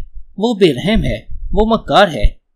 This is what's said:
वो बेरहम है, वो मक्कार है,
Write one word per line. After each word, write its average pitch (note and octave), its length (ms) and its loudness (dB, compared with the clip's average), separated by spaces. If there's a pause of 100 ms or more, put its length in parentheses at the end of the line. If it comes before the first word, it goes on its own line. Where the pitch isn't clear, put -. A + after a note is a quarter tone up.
(380)
वो A3+ 160 -2
बेरहम F#3 480 2
है, A#2+ 300 -6
वो A3 420 -2
मक्कार F#3 340 2
है, A#2 320 0 (160)